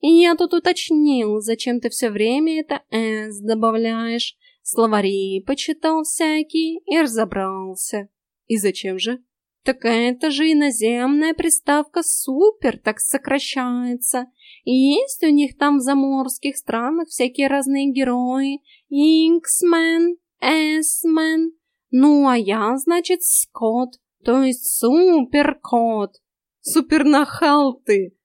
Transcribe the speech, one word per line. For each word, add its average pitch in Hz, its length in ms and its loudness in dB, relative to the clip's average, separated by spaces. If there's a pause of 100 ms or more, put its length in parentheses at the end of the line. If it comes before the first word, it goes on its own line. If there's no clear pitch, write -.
Я 339 340 6
тут 339 180 -2
уточнил, 294 880 0
зачем 233 400 -4
ты 247 80 -6
всё 240 220 -4
время 262 500 0
это 294 300 -6
с 220 500 -6
добавляешь. 226 960 -2 (260)
Словари 196 840 -2
почитал 311 580 -2
всякие 320 840 -2
и 330 120 0
разобрался. 202 1080 -4 (380)
И 226 100 -4
зачем 190 420 -4
же? 240 240 -6 (420)
Так 262 200 -4
это 240 460 0
же 302 220 0
иноземная 277 800 0
приставка 311 720 -2
супер 302 760 0
так 214 220 -6
сокращается. 247 1300 -4 (380)
И - 80 -2
есть 285 500 2
у 330 60 2
них 294 280 2
там 285 220 2
в - 20 2
заморских 269 800 -2
странах 294 500 -4
всякие 262 400 -2
разные 277 420 0
герои. 262 680 -2 (300)
Инксмен, 330 1300 2 (220)
Эсмен. 320 1120 0 (380)
Ну, 285 380 4
а 254 80 4
я, 220 400 -2
значит, 349 460 0
Скот, 247 720 -2 (300)
то 254 180 2
есть 254 240 -2
суперкот. 262 1500 2 (440)
Супернахал 294 1200 2
ты! 196 400 0